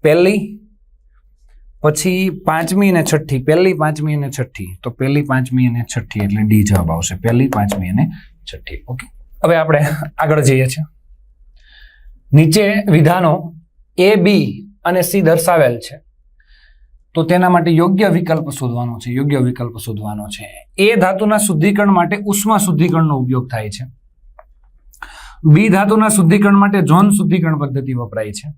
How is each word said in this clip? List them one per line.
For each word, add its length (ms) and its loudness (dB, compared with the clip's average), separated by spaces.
પહેલી, 580 0
પછી 480 0
પાંચમી 580 -2
અને 160 2
છઠ્ઠી, 280 -2
પહેલી, 320 2
પાંચમી 400 -4
અને 160 -4
છઠ્ઠી. 420 -10
તો 80 -8
પહેલી, 320 -2
પાંચમી 440 0
અને 180 -2
છઠ્ઠી 240 -8
એટલે 220 -2
ડી 200 2
જવાબ 280 0
આવશે. 260 -6
પહેલી, 320 0
પાંચમી 400 -2
અને 220 0
છઠ્ઠી. 540 -18
ઓકે, 240 -12
હવે 120 2
આપણે 280 2
આગળ 220 0
જઈએ 260 2
છીએ. 180 -6
નીચે 420 4
વિધાનો 640 2
એ, 160 4
બી 540 0
અને 180 0
સી 200 0
દર્શાવેલ 560 2
છે, 220 -18
તો 80 0
તેના 260 2
માટે 220 2
યોગ્ય 380 2
વિકલ્પ 420 -2
શોધવાનો 480 -6
છે. 140 -10
યોગ્ય 260 -2
વિકલ્પ 380 -4
શોધવાનો 520 -10
છે. 400 -18
એ 160 4
ધાતુના 420 0
શુદ્ધિકરણ 540 0
માટે 260 2
ઉષ્મા 300 0
શુદ્ધિકરણનો 640 0
ઉપયોગ 320 -4
થાય 200 -8
છે. 220 -14
બી 140 4
ધાતુના 400 2
શુદ્ધિકરણ 460 4
માટે 260 2
ઝોન 300 4
શુદ્ધિકરણ 480 0
પદ્ધતિ 360 -6
વપરાય 380 -8
છે. 260 -14